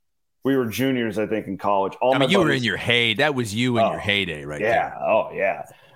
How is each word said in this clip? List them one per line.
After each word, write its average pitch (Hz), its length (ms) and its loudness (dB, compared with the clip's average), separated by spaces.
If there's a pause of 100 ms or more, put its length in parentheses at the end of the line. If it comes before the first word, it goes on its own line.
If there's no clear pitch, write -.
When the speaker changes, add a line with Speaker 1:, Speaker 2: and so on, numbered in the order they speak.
(440)
Speaker 1:
We 135 120 2
were 127 100 0
juniors, 113 520 -2
I 107 80 0
think, 104 220 -4
in 95 100 -6
college. 98 420 0
All 123 140 2
Speaker 2:
I 131 40 2
Speaker 1:
my 135 80 4
Speaker 2:
mean, 156 40 -4
you 196 80 6
were 180 80 4
Speaker 1:
buddies 135 160 0
Speaker 2:
in 117 40 -2
your 92 100 0
hey-, 117 380 2
that 143 200 2
was 113 200 -4
you 120 240 0
in 113 60 4
Speaker 1:
Oh, 101 80 2
Speaker 2:
your 78 60 -6
heyday 90 460 -2
right 73 160 -8
Speaker 1:
yeah. 104 300 0
Speaker 2:
there. - 120 -14
Speaker 1:
Oh, 95 320 0
yeah. 87 300 -2 (320)